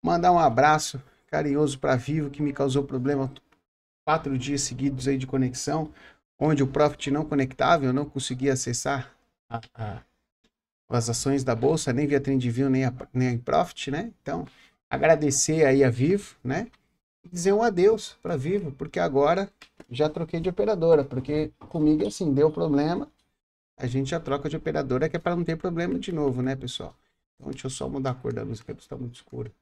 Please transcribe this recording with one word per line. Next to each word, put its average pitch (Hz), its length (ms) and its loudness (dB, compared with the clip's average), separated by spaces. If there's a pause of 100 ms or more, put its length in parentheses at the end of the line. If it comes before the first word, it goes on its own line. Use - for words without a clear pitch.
Mandar 175 300 4
um 170 60 6
abraço 135 640 4 (240)
carinhoso 147 520 0
pra 135 180 2
Vivo, 147 340 -2
que 143 100 -12
me 143 140 0
causou 139 300 2
problema 135 460 -2 (760)
quatro 151 320 0
dias 139 240 -2
seguidos 131 440 -4
aí 139 120 0
de 131 80 -6
conexão, 139 680 -2 (460)
onde 147 240 2
o 131 40 2
Profit 147 440 0
não 151 160 0
conectava, 139 580 2
eu 127 80 2
não 143 140 0
conseguia 131 480 -2
acessar 131 600 -4 (360)
a, 117 100 -8 (140)
a, 107 280 -10 (880)
as 120 220 0
ações 139 340 0
da 127 100 0
bolsa, 139 380 0
nem 143 140 0
via 139 160 2
Trend 131 280 0
View, 135 200 0
nem 131 160 2
a, 123 80 -2 (180)
nem 127 240 0
a - 20 -2
Profit, 156 520 -2
né? 196 200 -6 (120)
Então, 165 240 -8 (440)
agradecer 151 760 4
aí 135 180 6
a 127 60 6
Vivo, 151 520 0
né? 160 280 -4 (520)
E - 60 -20
dizer 180 240 2
um 208 100 4
adeus 214 600 2
pra 170 140 -4
Vivo, 160 360 -2
porque - 260 -8
agora 170 520 2 (400)
já 143 180 0
troquei 165 320 -4
de 175 80 -2
operadora, 170 560 4
porque 147 540 -4
comigo 156 460 2
é - 20 -2
assim, 175 260 -2
deu 147 180 4
problema, 156 560 0 (680)
a 127 100 -8
gente 131 220 -2
já 170 100 -4
troca 143 300 -4
de 160 80 -6
operadora, 156 520 -2
que 165 80 -6
é 165 40 -4
pra 175 160 -2
não 175 80 -2
ter 165 120 -4
problema 175 420 -4
de - 120 -8
novo, 139 300 -2
né, 131 160 -2
pessoal? - 400 -12 (400)
Então, - 140 -14
deixa 135 160 -12
eu 131 40 -6
só - 160 -8
mudar 131 260 -4
a - 20 -4
cor 120 180 -6
da 113 100 -6
luz, 110 200 -10
que - 100 -14
tá - 240 -16
muito 120 200 -12
escura. 117 460 -14